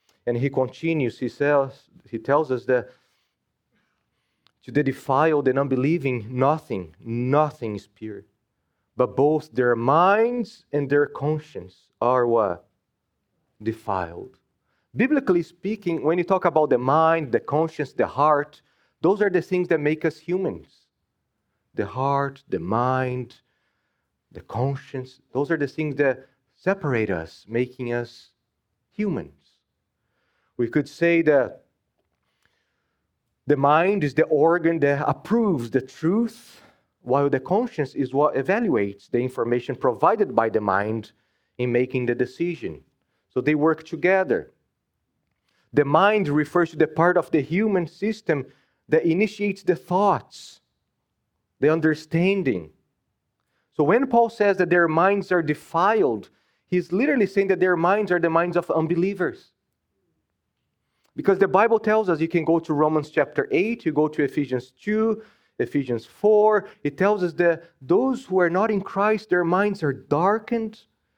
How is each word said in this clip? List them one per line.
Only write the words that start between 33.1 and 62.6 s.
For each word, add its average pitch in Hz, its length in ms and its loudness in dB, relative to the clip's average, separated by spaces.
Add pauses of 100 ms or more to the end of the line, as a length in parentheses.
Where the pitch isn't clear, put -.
the 143 100 2
mind 160 480 2
is 135 100 -4
the 160 100 2
organ 160 560 2
that 143 280 0
approves 165 600 -2
the 131 100 2
truth, - 800 -4 (420)
while 139 260 0
the 135 120 0
conscience 185 540 -4
is 127 200 -4
what 143 220 2
evaluates 139 760 -2
the 120 80 -2
information 123 560 -4
provided 135 600 0
by 113 140 2
the 107 120 0
mind 104 520 -2 (460)
in 123 140 -2
making 127 340 -2
the 120 80 0
decision. 123 680 -6 (480)
So 127 120 -4
they 143 140 0
work 156 300 0
together. 160 680 -2 (1200)
The 143 120 2
mind 185 440 2
refers 151 420 0
to 160 60 -18
the 151 100 4
part 175 300 2
of 160 160 0
the 156 80 2
human 185 460 -2
system 175 600 -4 (420)
that 156 160 2
initiates 196 580 0
the 170 120 0
thoughts, - 840 -2 (1000)
the 147 120 4
understanding. 156 1000 0 (1040)
So 156 80 0
when 220 240 2
Paul 233 220 2
says 202 300 0
that 175 120 0
their 175 160 4
minds 185 460 0
are 175 100 2
defiled, 151 840 0 (380)
he's 180 260 -4
literally 240 340 2
saying 196 220 -2
that 185 100 2
their 180 180 2
minds 185 360 0
are 175 80 0
the 165 100 0
minds 165 260 0
of 170 140 -2
unbelievers. 170 840 -2 (1600)
Because 190 220 2
the 190 100 4
Bible 214 300 4
tells 214 300 2
us, 156 120 0
you 160 80 0
can 165 160 0
go 160 160 2